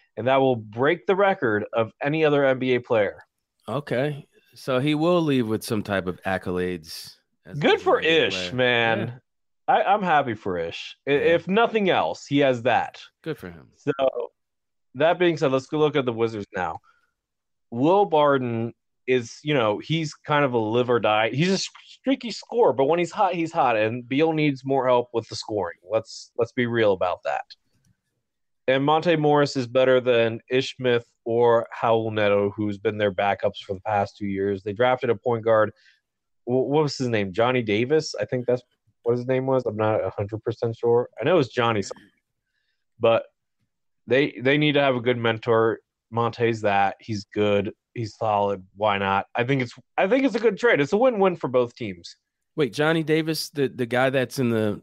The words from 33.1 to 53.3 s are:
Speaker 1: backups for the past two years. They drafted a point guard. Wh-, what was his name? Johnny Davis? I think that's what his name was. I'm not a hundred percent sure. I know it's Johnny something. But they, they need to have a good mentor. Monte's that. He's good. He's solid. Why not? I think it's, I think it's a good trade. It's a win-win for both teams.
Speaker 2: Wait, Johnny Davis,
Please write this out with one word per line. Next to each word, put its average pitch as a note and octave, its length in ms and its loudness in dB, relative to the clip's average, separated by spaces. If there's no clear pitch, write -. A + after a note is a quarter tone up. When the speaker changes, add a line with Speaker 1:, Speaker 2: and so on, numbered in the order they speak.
Speaker 1:
backups G2+ 520 -2
for G2+ 100 -8
the F2+ 60 -14
past G2+ 360 -2
two G2+ 100 -8
years. G2 360 -4
They G#2+ 100 -8
drafted B2 380 0
a A2+ 60 2
point A#2 280 -4
guard. A2 260 4
Wh-, A#2+ 60 -6
what D3 180 2
was C#3 140 -4
his B2+ 100 -2
name? G2+ 240 -2
Johnny B2 300 2
Davis? B2 560 0
I G#2 60 -2
think B2 220 -6
that's B2 160 0
what A#2+ 140 0
his B2 100 -6
name C3 200 -2
was. C3 200 0
I'm G#2+ 100 -6
not G#2+ 280 0
a F#2+ 60 -4
hundred G#2+ 320 -8
percent A#2 340 -4
sure. A#2+ 320 2
I A2+ 40 -4
know F3 140 4
it's C3 140 2
Johnny A#2 300 0
something. - 220 -12
But A2+ 280 2
they, C3 340 0
they C#3 160 2
need D3+ 140 2
to C#3+ 80 2
have C#3 160 2
a A#2+ 40 -4
good A#2+ 180 0
mentor. A2+ 600 2
Monte's A#2 520 -2
that. G2 380 2
He's G#2 240 -8
good. G2+ 380 0
He's A2 220 -10
solid. G2+ 480 -2
Why G2+ 220 0
not? G2 360 0
I A#2+ 100 -2
think C3+ 180 -2
it's, A#2 120 -8
I F3+ 120 0
think C4 160 2
it's A3+ 120 0
a A3 40 -4
good G#3+ 180 0
trade. A3 220 2
It's F#3 120 -2
a G3+ 40 2
win-win G#3 400 2
for D3+ 120 -6
both B2 260 0
teams. F#2 420 -12
Speaker 2:
Wait, C3+ 160 -2
Johnny D#3+ 300 0
Davis, D#3 480 -2